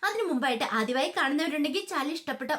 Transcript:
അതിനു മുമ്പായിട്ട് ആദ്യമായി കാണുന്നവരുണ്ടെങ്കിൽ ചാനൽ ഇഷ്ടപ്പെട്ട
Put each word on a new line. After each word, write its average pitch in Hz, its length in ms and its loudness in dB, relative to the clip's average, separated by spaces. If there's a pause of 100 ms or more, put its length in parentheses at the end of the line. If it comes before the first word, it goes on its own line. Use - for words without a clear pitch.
അതിനു 415 220 0
മുമ്പായിട്ട് 254 480 2
ആദ്യമായി 247 380 2
കാണുന്നവരുണ്ടെങ്കിൽ 302 760 0
ചാനൽ 294 260 -2
ഇഷ്ടപ്പെട്ട 269 460 -6